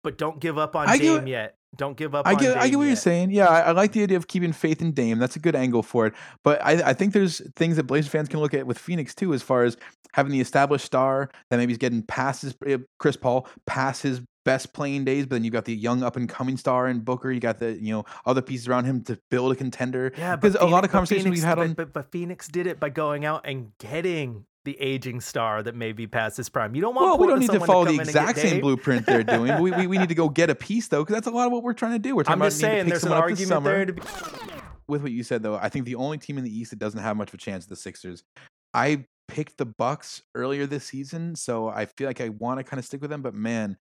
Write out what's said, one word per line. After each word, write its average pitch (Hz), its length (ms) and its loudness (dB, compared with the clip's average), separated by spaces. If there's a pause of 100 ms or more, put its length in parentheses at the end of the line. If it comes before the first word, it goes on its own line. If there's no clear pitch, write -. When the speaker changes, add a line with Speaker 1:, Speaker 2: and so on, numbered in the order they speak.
Speaker 1:
but 147 160 -8
don't 156 220 -4
give 156 180 -2
up 156 180 -2
on 147 140 2
Speaker 2:
I 262 80 6
get 277 60 4
Speaker 1:
Dame - 100 6
Speaker 2:
what 135 140 -2
Speaker 1:
yet. 113 280 -6 (180)
Don't 139 220 -6
give 147 180 -6
up 143 120 0
Speaker 2:
I 196 80 4
Speaker 1:
on 196 40 2
Speaker 2:
get, 254 200 2
I 240 60 4
Speaker 1:
Dame 262 80 4
Speaker 2:
get 285 40 2
what 285 60 2
you're 285 80 2
Speaker 1:
yet. 226 80 2
Speaker 2:
saying. 180 320 2
Yeah, 196 160 6
I, 165 140 8
I 165 100 4
like 202 220 4
the 214 100 2
idea 185 160 4
of 170 100 -6
keeping 175 240 0
faith 160 300 0
in 165 100 0
Dame. 113 260 2
That's 123 180 0
a 151 40 -8
good 156 160 2
angle 123 260 2
for 113 240 0
it. 107 60 0 (300)
But 147 200 4
I, 156 280 4
I - 20 4
think 196 220 2
there's 190 260 4 (160)
things 165 200 2
that 156 80 2
Blazer 143 260 0
fans 151 180 -2
can 156 120 -4
look 147 120 0
at 135 140 -2
with 120 120 -2
Phoenix, 165 360 -6
too, 185 180 -2
as 123 100 -2
far 123 220 2
as 120 140 0 (340)
having 143 200 2
the 131 80 2
established 139 440 2
star 135 460 0 (200)
that 123 60 2
maybe 120 160 2
is 117 60 -2
getting 120 240 0
past 135 400 -4
his, 135 120 -10 (160)
uh, 135 60 2 (240)
Chris 143 160 2
Paul, 127 320 -2 (180)
past 131 360 -2
his 127 180 -2 (240)
best 131 300 0
playing 139 320 -4
days, 139 180 0
but 127 120 -8
then 113 60 0
you've 113 120 -2
got 113 100 -2
the 117 100 -6
young 120 280 0
up-and-coming 127 560 -4
star 127 280 0
in 123 140 -2
Booker. 127 320 -4
You 123 80 -4
got 117 180 -2
the, 113 140 -4 (100)
you 107 100 -4
know, 107 120 -4 (220)
other 127 160 2
pieces 123 260 -8
around 123 160 2
him 127 200 0
to 110 140 -8 (120)
build 127 200 2
a 127 60 2
contender. 127 600 -4
Speaker 1:
Yeah, 175 180 -2
but 139 60 -2
Speaker 2:
Because 202 140 6
a - 20 0
lot 175 100 6
Speaker 1:
Phoenix, 170 80 6
Speaker 2:
of 190 60 6
Speaker 1:
but 196 100 0
Speaker 2:
conversations 190 320 2
Speaker 1:
Phoenix, 180 160 2
Speaker 2:
we've 160 80 2
had 170 80 4
Speaker 1:
but, 170 100 0
Speaker 2:
on 165 60 -2
Speaker 1:
but, 156 220 -8
but 143 180 -8
Phoenix 175 340 -8
did 175 200 -4
it 160 120 -6
by 151 120 -2
going 147 340 -4
out 151 220 -2
and 127 320 -8
getting 143 680 -6 (220)
the 139 140 -10
aging 127 420 -4
star 110 400 -2
that 117 120 -6
may 113 180 -6
be 110 140 -8
past 110 300 -2
his 120 140 -8
prime. 113 240 -2
You 156 80 -2
don't 240 120 -2
want 262 120 4
Speaker 2:
Well, 349 120 4
we 359 80 8
don't 269 120 6
Speaker 1:
Portland - 20 2
Speaker 2:
need 247 60 4
to 202 60 2
Speaker 1:
someone 175 160 2
to 196 40 8
Speaker 2:
follow 180 140 8
the 165 60 4
Speaker 1:
come 147 80 2
in - 0 -
and 151 140 -4
get 151 80 6
Speaker 2:
exact 214 160 0
same 180 140 2
Speaker 1:
Dame. 143 80 0
Speaker 2:
blueprint 131 460 2
they're 117 180 4
doing, 117 240 2
but - 140 2
we, 185 100 4
we, 190 140 0
we 190 120 0
need 185 120 2
to 170 40 0
Speaker 1:
<laughs> - 0 -
Speaker 2:
go 160 140 4
get 160 220 2
a 139 40 2
piece, - 340 -4
though, 151 180 0
'cause 214 80 -2
that's 220 120 -4
a 240 40 -4
lot 240 160 0
of 247 60 0
what 240 100 -2
we're 240 100 -2
trying 233 200 -2
to 233 60 -2
do. 247 160 -4
We're 151 100 2
talking 151 100 4
Speaker 1:
I'm - 80 0
Speaker 2:
about 156 80 4
Speaker 1:
just 151 120 -2
Speaker 2:
needing 214 80 2
to 214 60 2
Speaker 1:
saying 190 80 2
Speaker 2:
pick 170 80 2
Speaker 1:
there's 170 100 0
an 180 60 0
Speaker 2:
someone 165 240 4
up 175 60 -2
this 185 120 -2
Speaker 1:
argument 151 140 2
Speaker 2:
summer. 143 60 2
Speaker 1:
there 196 160 2
to 185 60 -4
be 165 100 -10 (840)
Speaker 2:
With 143 140 -2
what 139 100 -4
you 120 100 -6
said, 117 200 -2
though, 107 140 -2
I 104 140 -2
think 131 160 -6
the 123 100 -8
only 143 220 -6
team 143 180 -10
in 131 80 -6
the 110 100 -8
East 113 160 -8
that 110 80 -14
doesn't 107 220 -6
have 107 160 -4
much 101 140 -4
of - 40 -20
a 92 40 -20
chance 95 260 -10
is - 40 -20
the 90 80 -16
Sixers. 90 480 -14 (500)
I 139 320 0 (220)
picked - 280 -8
the 135 100 -4
Bucks 117 560 -6 (120)
earlier 139 320 -4
this 139 180 -8
season, 165 520 -10
so 113 320 -4
I 104 180 -4
feel - 200 -8
like 127 140 -8
I 120 100 -4
wanna 120 340 -6
kinda 131 180 -10
stick 139 180 -12
with 143 100 -8
them, 147 120 -10
but 117 120 -8
man 107 420 -4 (120)